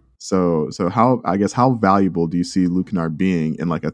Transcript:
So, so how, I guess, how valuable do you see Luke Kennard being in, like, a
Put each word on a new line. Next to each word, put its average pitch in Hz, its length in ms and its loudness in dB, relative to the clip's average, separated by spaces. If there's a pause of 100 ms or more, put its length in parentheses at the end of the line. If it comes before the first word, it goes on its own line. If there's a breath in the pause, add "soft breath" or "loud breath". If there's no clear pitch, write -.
(180)
So, 85 520 0
so 87 180 -4
how, 117 360 2
I 98 120 0
guess, 101 160 0
how 127 220 2
valuable 95 520 2
do 82 100 -4
you 87 80 0
see 90 220 0
Luke 90 240 -2
Kennard 82 260 -4
being 82 420 0
in, 85 100 -4
like, 82 160 -4
a 78 100 -4